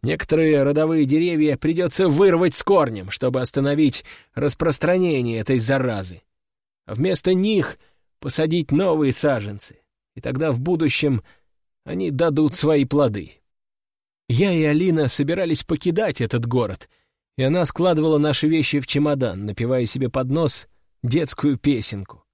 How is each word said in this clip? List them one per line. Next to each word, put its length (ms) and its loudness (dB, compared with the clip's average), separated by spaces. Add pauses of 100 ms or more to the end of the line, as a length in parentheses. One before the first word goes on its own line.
Некоторые 600 2
родовые 440 2
деревья 500 0
придётся 520 0
вырвать 460 4
с 80 0
корнем, 480 0
чтобы 300 -2
остановить 640 0 (300)
распространение 1040 0
этой 180 0
заразы. 640 -2 (640)
А 80 -10
вместо 380 0
них 460 0 (420)
посадить 500 -2
новые 440 2
саженцы, 640 -4 (360)
и 60 -18
тогда 320 -2
в 80 -2
будущем 600 0 (640)
они 240 -4
дадут 440 0
свои 300 2
плоды. 480 -2 (960)
Я 240 2
и 120 2
Алина 440 2
собирались 560 -2
покидать 560 -2
этот 260 -2
город, 420 -2 (500)
и 40 -2
она 220 2
складывала 540 2
наши 300 0
вещи 320 0
в 60 -10
чемодан, 600 -2
напевая 400 -2
себе 240 -4
под 200 -4
нос 380 -2 (340)
детскую 560 0
песенку. 760 -4